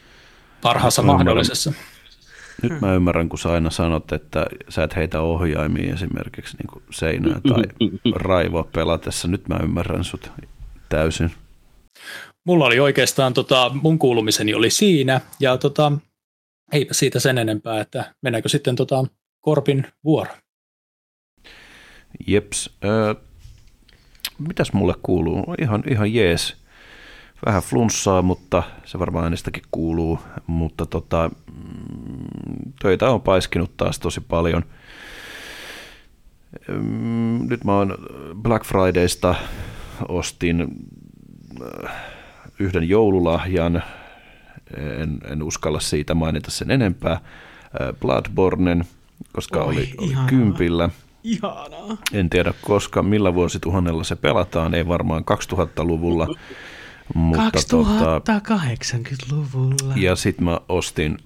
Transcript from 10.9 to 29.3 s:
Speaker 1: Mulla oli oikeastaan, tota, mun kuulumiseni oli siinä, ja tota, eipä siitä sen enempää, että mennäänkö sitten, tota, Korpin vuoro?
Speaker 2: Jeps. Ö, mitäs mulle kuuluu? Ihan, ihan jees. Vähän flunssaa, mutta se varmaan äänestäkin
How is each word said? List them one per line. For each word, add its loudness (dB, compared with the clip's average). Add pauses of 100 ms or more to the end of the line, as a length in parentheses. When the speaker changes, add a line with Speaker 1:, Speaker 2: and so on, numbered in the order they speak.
Speaker 1:
Mulla 4
oli 4
oikeastaan, 4
tota, 4 (120)
mun 4
kuulumiseni 2
oli 2
siinä, 4 (200)
ja 4
tota, 2 (800)
eipä 0
siitä 2
sen 2
enempää, -2
että -8
mennäänkö -2
sitten, 0
tota, 0 (360)
Korpin 0 (180)
vuoro? 0 (2000)
Speaker 2:
Jeps. -2 (140)
Ö, 2 (1200)
mitäs -4
mulle 2
kuuluu? 0
Ihan, 0
ihan 0
jees. 2 (920)
Vähän 2
flunssaa, 2
mutta 0 (220)
se -10
varmaan -2
äänestäkin -4